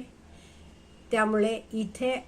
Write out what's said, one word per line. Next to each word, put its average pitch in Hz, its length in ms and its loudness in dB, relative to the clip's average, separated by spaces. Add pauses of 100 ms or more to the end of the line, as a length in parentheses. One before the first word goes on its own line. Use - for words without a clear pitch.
(1120)
त्यामुळे 214 500 2 (120)
इथे 254 560 -4